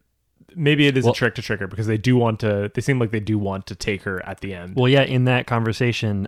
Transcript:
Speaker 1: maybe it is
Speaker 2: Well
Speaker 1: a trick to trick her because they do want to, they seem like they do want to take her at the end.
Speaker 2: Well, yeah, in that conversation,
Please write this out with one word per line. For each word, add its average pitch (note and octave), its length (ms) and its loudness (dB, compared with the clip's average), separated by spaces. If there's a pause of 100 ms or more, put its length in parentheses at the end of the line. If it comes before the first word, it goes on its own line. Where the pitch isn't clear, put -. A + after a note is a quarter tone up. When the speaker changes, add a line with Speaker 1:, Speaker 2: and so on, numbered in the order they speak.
(540)
Speaker 1:
maybe D3 340 2
it C3+ 100 2
is B2 80 2
Speaker 2:
Well A#2+ 80 4
Speaker 1:
a - 20 0
trick A#2+ 200 0
to - 60 -8
trick G2+ 200 -4
her G2 60 -6
because G#2 200 -6
they A2 100 0
do B2 200 4
want A2+ 240 2
to, G#2 320 0
they A#2+ 80 -4
seem C3 180 0
like A2+ 120 0
they A2 100 -2
do G#2+ 180 0
want G2 280 -6
to G2+ 80 -12
take G2+ 280 -4
her F#2 220 -6
at F#2+ 160 -12
the G2 120 -10
end. F2+ 220 -12
Speaker 2:
Well, B2+ 140 4
yeah, C#3 140 6
in B2+ 220 2
that B2+ 220 2
conversation, A2+ 800 -2